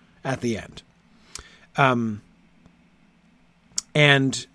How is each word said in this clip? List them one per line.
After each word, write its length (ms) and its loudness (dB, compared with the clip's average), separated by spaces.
at 180 -6
the 160 -2
end. 240 -16
Um, 480 0
and 600 2